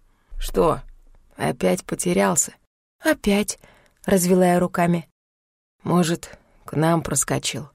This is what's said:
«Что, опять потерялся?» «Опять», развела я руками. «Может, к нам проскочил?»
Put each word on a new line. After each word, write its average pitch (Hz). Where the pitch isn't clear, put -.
«Что, -
опять 185
потерялся?» 180
«Опять», 208
развела 185
я 175
руками. 175
«Может, 175
к -
нам 160
проскочил?» 143